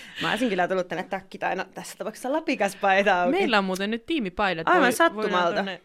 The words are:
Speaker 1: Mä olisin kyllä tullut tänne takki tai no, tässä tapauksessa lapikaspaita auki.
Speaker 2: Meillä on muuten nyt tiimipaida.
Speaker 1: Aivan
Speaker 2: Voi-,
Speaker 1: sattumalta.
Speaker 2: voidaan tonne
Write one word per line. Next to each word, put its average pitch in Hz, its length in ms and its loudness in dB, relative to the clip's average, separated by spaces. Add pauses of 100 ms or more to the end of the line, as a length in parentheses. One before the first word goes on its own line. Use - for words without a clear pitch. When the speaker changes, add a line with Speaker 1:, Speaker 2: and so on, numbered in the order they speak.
(220)
Speaker 1:
Mä 160 80 0
olisin 220 200 0
kyllä 180 180 0
tullut 180 200 -2
tänne 180 160 -6
takki 190 340 -10
tai 180 180 -4
no, 185 180 -6
tässä - 240 -16
tapauksessa 214 340 -8
lapikaspaita 196 920 2
auki. 294 140 2
Speaker 2:
Meillä 294 200 2
on 196 80 2
muuten 190 260 -2
nyt 226 140 -6
tiimipaida. 190 600 -2
Speaker 1:
Aivan 349 160 4
Speaker 2:
Voi-, 247 100 4
Speaker 1:
sattumalta. 220 440 2
Speaker 2:
voidaan 170 200 2
tonne 190 300 -4